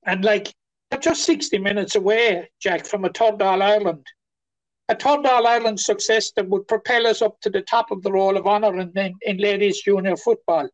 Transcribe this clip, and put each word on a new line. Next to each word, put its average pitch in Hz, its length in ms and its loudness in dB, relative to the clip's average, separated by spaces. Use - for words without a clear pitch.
And, 190 180 -2
like, 202 300 0
they're 269 100 -6
just 330 220 0
sixty 302 340 0
minutes 196 380 -2
away, 202 560 0
Jack, 180 240 -2
from 190 220 -6
a 170 40 -2
third 214 300 0
All-Ireland. 196 640 0
A 220 80 0
third 285 280 0
All-Ireland 233 560 2
success 214 520 -2
that 190 160 -4
would 196 200 -2
propel 233 380 0
us 220 160 2
up 214 180 -2
to - 80 -4
the 196 140 -2
top 226 280 -2
of 190 120 -8
the 196 100 -2
Roll 196 240 2
of 190 100 -2
Honour 208 340 2
in, 180 180 -8
in, 190 240 -4
in 202 160 -4
ladies 202 420 0
junior 190 360 0
football. 170 580 -2